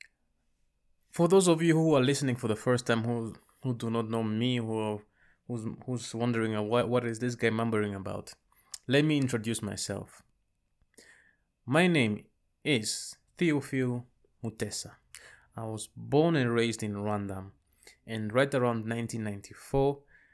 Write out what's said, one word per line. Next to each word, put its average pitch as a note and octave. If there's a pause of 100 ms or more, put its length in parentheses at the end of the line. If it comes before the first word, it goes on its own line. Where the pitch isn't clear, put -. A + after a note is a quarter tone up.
(1120)
for E3+
those F#3
of E3
you E3
who D#3+
are C3
listening C3+
for B2
the G#2+
first B2
time, A#2
who, A2+ (280)
who B2+
do A2+
not A2+
know A2+
me, A2+
who A2
are, G#2+ (500)
who's, A2+ (200)
who's B2
wondering, A2+
uh, G#2+
what, A2
what A#2+
is A#2
this B2
guy A#2
mumbling A2
about? G2 (520)
Let C#3
me D#3
introduce A#2
myself. G2+ (1400)
My D#3
name A#2 (420)
is - (220)
Theophile C3 (380)
Mutesa. - (680)
I A2+
was A2
born C#3
and B2
raised A#2
in G#2
Rwanda, G2+ (560)
and A2
right C3+
around A#2+
nineteen A#2
ninety-four, C3+ (340)